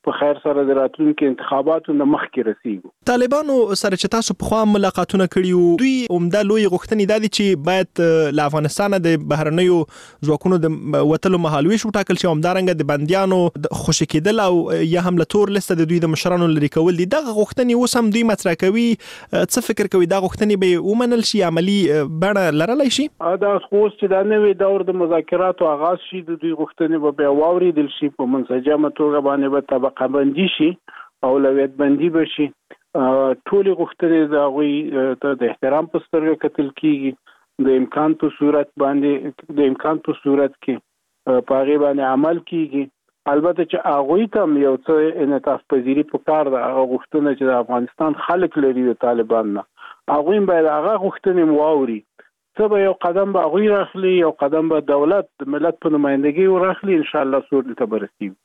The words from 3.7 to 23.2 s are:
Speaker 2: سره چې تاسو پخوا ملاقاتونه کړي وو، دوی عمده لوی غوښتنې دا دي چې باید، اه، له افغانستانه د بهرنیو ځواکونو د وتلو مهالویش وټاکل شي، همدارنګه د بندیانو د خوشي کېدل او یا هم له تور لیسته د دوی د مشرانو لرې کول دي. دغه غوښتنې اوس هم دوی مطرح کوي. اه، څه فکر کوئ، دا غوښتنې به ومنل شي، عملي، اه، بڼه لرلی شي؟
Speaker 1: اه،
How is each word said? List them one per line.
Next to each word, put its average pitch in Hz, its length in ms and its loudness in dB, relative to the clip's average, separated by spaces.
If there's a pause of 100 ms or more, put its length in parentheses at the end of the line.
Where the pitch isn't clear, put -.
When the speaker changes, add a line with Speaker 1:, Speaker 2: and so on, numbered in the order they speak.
Speaker 2:
سره 185 180 -2
چې 208 160 -4
تاسو 226 240 -2
پخوا 220 320 -2
ملاقاتونه 190 640 0
کړي 185 240 2
وو، 170 220 4
دوی 262 120 2 (220)
عمده 175 340 0
لوی 214 160 2
غوښتنې 196 460 0
دا 214 120 2
دي 208 60 -2
چې 190 380 0
باید، 185 400 -2
اه، 160 320 2
له 147 120 0
افغانستانه 185 540 -2
د 165 100 2 (160)
بهرنیو 160 460 2 (520)
ځواکونو 185 360 0
د 160 100 0 (360)
وتلو 180 340 0
مهالویش 156 400 0
وټاکل 196 380 -2
شي، 185 80 0
همدارنګه 175 500 0
د 143 80 -2
بندیانو 185 480 0 (300)
د - 160 -6
خوشي 160 320 0
کېدل 208 320 0
او 165 420 0
یا 175 180 0
هم 175 160 2
له - 120 -4
تور 202 240 2
لیسته 180 200 -2
د 160 140 0
دوی 170 140 2
د 160 80 0
مشرانو 175 340 0
لرې 147 260 0
کول 165 260 2
دي. 180 140 0
دغه 254 220 -2
غوښتنې 240 420 0
اوس 247 220 0
هم 214 160 2
دوی 233 160 2
مطرح 180 320 -2
کوي. 226 240 2
اه، - 560 -4
څه - 240 -4
فکر 208 260 -2
کوئ، 175 200 2
دا 196 100 0
غوښتنې 214 300 0 (100)
به 180 240 2
ومنل 233 420 0
شي، 202 200 2
عملي، 185 260 2 (160)
اه، 151 180 0 (140)
بڼه 196 200 0 (140)
لرلی 240 300 0 (100)
شي؟ 302 80 -2
Speaker 1:
اه، 180 400 -4